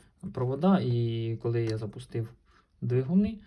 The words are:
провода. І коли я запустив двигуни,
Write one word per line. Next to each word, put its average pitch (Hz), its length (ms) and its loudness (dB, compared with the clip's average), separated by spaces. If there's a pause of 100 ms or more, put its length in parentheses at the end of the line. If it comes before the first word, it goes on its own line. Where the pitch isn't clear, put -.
(340)
провода. 139 460 2
І 113 600 0
коли 117 220 0
я 110 140 -2
запустив 113 560 -8 (460)
двигуни, 160 680 2